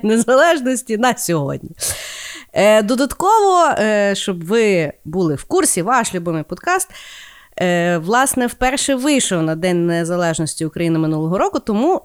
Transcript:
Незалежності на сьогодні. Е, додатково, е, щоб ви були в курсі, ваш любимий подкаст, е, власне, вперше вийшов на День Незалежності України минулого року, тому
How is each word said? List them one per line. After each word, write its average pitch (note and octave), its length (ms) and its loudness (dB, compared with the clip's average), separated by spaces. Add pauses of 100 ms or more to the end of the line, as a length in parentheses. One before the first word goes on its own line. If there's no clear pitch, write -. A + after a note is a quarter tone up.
Незалежності B3 920 2
на B3+ 200 0
сьогодні. D3 520 -4 (840)
Е, G#3+ 300 4
додатково, F4 840 2 (140)
е, G#3 360 2
щоб F3+ 300 -6
ви F#3+ 480 2 (120)
були D#3+ 300 0
в - 80 -8
курсі, D#4 380 0
ваш A3+ 340 0
любимий E3 280 -4
подкаст, F4+ 460 -4 (720)
е, F3 360 0
власне, B3 500 0
вперше C4 480 -2
вийшов B3+ 480 0
на D#3+ 120 -2
День F3 320 0
Незалежності E3+ 760 -2
України E3 340 -2
минулого D#3+ 380 0
року, F4 220 0
тому A#3+ 460 0